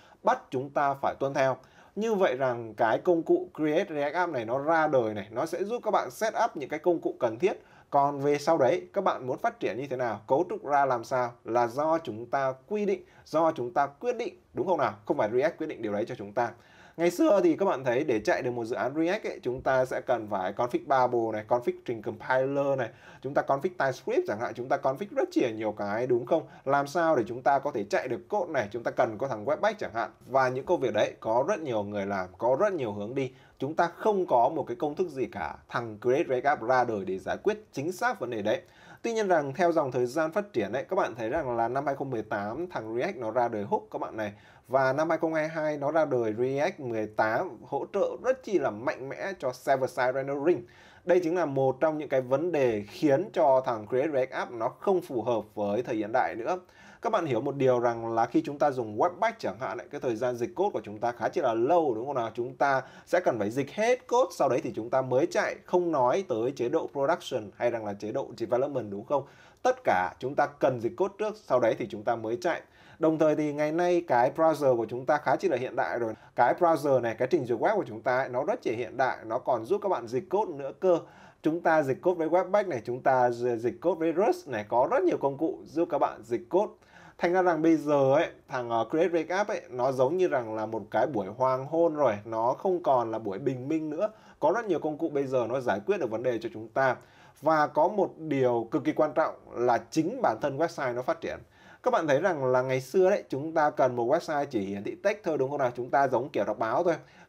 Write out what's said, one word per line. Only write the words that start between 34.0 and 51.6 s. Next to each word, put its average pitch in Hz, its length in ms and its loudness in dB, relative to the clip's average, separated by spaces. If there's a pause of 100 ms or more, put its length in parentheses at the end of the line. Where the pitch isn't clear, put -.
có 127 300 4
một 139 120 -2
cái 120 80 -6
công 151 200 -4
thức 180 140 -2
gì 135 160 -6
cả. 80 300 -8 (140)
Thằng 113 320 -6
Create 131 280 2
React 127 160 0
App 139 160 2
ra 123 220 4
đời 107 220 -2
để 95 140 -4
giải 87 240 -6
quyết 208 280 -2
chính 147 200 -6
xác 240 280 -4
vấn 120 100 -6
đề 113 120 -4
đấy. 107 200 0 (400)
Tuy 233 120 -4
nhiên 220 140 0
rằng 147 260 2
theo 170 180 2
dòng 151 200 2
thời 127 140 2
gian 147 260 -2
phát - 220 -4
triển 101 180 -2
ấy, 131 120 -2
các - 120 -4
bạn 156 200 0
thấy 113 140 -4
rằng 131 280 -2
là 113 100 2
năm 135 180 -2
hai 139 100 0
không 139 140 -8
mười 117 120 -4
tám 110 460 -6
thằng 113 300 -8
React 165 200 -4
nó 113 140 -6
ra 120 160 2
đời 107 160 -4
hook 202 280 -2
các 143 100 -6
bạn 80 160 -8
này. 104 160 -4 (340)
Và 131 260 4
năm 160 160 0
hai 160 80 2
không 160 160 0
hai 156 140 0
hai 151 300 -2
nó 139 140 -2
ra 160 140 4
đời 120 320 0
React 139 420 -2
mười 113 280 -4
tám 117 560 -2
hỗ 143 300 -6
trợ 190 160 0 (140)
rất 262 200 -2
chi 196 160 0
là 131 100 0
mạnh 123 400 -6
mẽ 151 300 -8
cho 131 100 -2
server-side 127 640 0
rendering. 139 520 0 (400)
Đây 180 140 6
chính 170 160 0
là 175 100 2
một 135 340 2